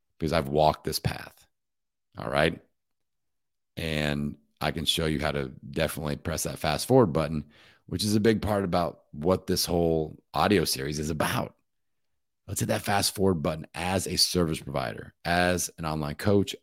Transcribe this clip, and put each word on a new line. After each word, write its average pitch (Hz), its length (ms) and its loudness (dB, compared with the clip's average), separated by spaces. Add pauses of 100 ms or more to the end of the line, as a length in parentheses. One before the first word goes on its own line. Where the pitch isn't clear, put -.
(200)
because 80 140 -2
I've 73 160 0
walked 76 340 2
this - 160 -4
path. - 480 -8 (680)
All 53 120 -6
right. 76 300 2 (1200)
And 76 580 -2 (240)
I 78 120 0
can 78 120 -4
show 80 220 0
you 76 160 0
how 73 100 0
to 67 220 -4 (180)
definitely 76 460 -2
press 78 260 -6
that 69 160 -6
fast 73 260 0
forward 120 280 6
button, 76 320 -2 (400)
which - 180 -4
is 107 120 2
a 113 40 4
big 107 220 4
part 98 240 0
about 87 460 -2
what 87 360 0
this 90 160 0
whole 82 580 0 (120)
audio 87 320 4
series 73 340 -4
is 76 100 -4
about. 87 460 -2 (920)
Let's 95 100 -6
hit - 80 -2
that - 140 -2
fast 101 340 0
forward 95 260 2
button 80 320 -4
as 90 320 -2
a 90 120 -4
service 82 420 2
provider, 65 540 -6 (100)
as 87 540 2
an 82 80 -6
online 76 300 -4
coach, 101 480 2